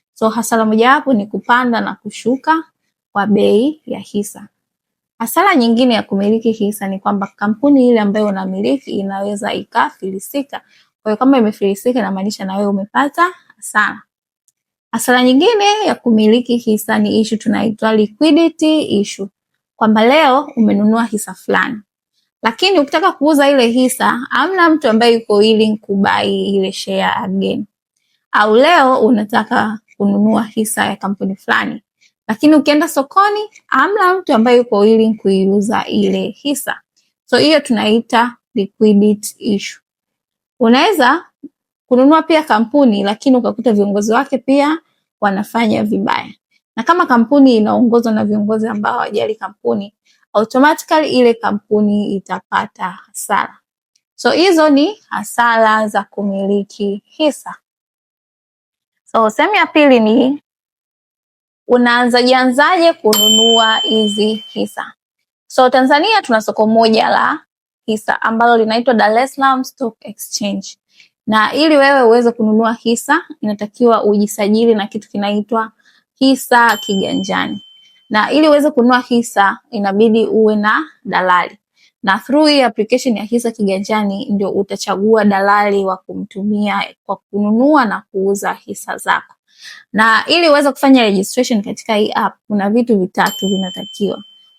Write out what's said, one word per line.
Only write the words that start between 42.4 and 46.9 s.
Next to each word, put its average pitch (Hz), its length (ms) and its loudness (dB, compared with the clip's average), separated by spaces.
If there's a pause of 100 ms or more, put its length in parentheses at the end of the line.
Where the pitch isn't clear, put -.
kampuni, 226 600 0
lakini 214 340 0
ukakuta 226 360 -2
viongozi 208 400 0
wake 262 260 -2
pia 285 400 0 (420)
wanafanya 214 640 -2
vibaya. 208 460 -4 (460)
Na 226 60 -8
kama 339 240 0